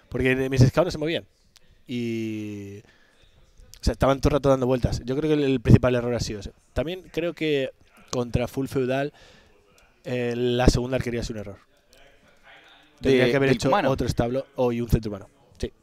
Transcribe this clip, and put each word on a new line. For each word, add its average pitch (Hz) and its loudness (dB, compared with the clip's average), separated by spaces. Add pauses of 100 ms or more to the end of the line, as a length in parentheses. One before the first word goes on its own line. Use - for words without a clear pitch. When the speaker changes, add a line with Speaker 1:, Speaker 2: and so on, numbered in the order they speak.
Speaker 1:
Porque 131 2 (160)
mis 135 4
scouts 151 2
no 175 -6
se - -8
movían. 151 -4 (640)
Y, 107 -6
o - -20
sea, 131 2
estaban 135 0
todo - 2
el - -4
rato 135 0
dando 131 2
vueltas. 123 -2
Yo 127 -4
creo 156 -2
que 156 2
el, 147 2
el 135 2
principal 123 6
error 120 -2
ha 107 -4
sido 107 -8
ese. - -14 (220)
También 170 -6
creo 170 -4
que 147 -2 (400)
contra 123 -2
Full 135 -6
Feudal, 135 -4 (920)
eh, 123 -4
la 123 2
segunda 123 2
arquería 117 -4
es 110 -8
un 113 -8
error. 101 -12 (1400)
Tendría 131 4
Speaker 2:
De, 120 4
Speaker 1:
que 131 2
haber 135 2
Speaker 2:
del 131 4
Speaker 1:
hecho 143 0
Speaker 2:
humano. 196 2
Speaker 1:
otro 135 -2
establo 123 -2 (100)
o, 123 0
y 117 -4
un 117 -4
centro 113 0
humano. 98 -12 (300)
Sí. - -6 (100)